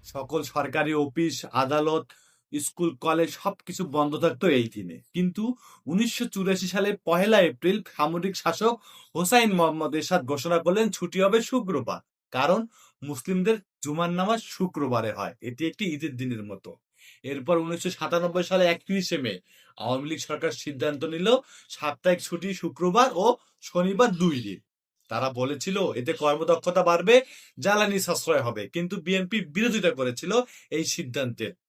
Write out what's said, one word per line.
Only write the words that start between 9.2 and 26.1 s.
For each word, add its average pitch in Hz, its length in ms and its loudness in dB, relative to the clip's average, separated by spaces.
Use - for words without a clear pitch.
মোহাম্মদ 156 400 2
এরশাদ 170 220 0
ঘোষণা 170 340 0
করলেন 208 220 4
ছুটি 180 280 -6
হবে 220 140 4
শুক্রবার, 160 520 -2
কারণ 156 280 2
মুসলিমদের 185 560 -2
জুমার 165 360 -2
নামাজ 214 200 0
শুক্রবারে 123 600 -2
হয়, 95 160 -6
এটি 123 220 -8
একটি 185 140 -8
ঈদের 143 240 -8
দিনের 120 300 -6
মতো। 95 200 -14
এরপর 139 240 0
উনিশশো 170 320 -4
সাতানব্বই 175 540 0
সালে 185 120 4
একত্রিশে 180 500 -2
মে 107 100 -2
আওয়ামী 131 260 -2
লীগ 151 180 -6
সরকার 151 240 -2
সিদ্ধান্ত 143 380 -4
নিল 175 140 -2
সাপ্তাহিক 175 520 0
ছুটি 175 220 -6
শুক্রবার 180 460 2
ও - 20 4
শনিবার 190 420 2
দুই 151 240 2
দিন। 92 140 -10
তারা 123 180 -2
বলেছিল 147 380 -2
এতে 127 120 -4